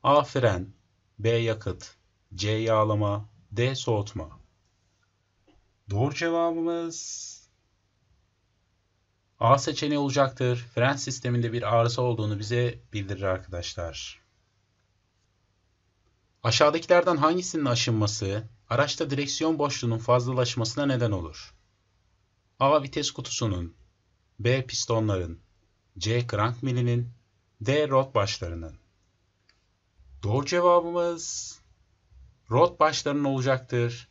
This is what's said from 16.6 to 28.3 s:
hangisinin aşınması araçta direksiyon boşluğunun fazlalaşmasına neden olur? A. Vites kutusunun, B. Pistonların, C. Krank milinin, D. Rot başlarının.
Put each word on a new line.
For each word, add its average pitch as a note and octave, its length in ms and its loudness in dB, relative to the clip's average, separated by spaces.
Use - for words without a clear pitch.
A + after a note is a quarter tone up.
hangisinin D#3+ 480 0
aşınması G#2+ 840 0
araçta C#3+ 420 0
direksiyon C#3+ 480 -2
boşluğunun B2+ 400 -2
fazlalaşmasına B2 880 0
neden A#2+ 240 0
olur? E2 440 -8
A. C#3+ 220 4
Vites C#3+ 280 -6
kutusunun, F#2+ 640 -6
B. B2+ 280 0
Pistonların, G2+ 720 -2
C. A#2 280 0
Krank A2+ 360 -2
milinin, A#2+ 500 -2
D. C#3 280 0
Rot C3+ 260 2
başlarının. E2+ 640 -4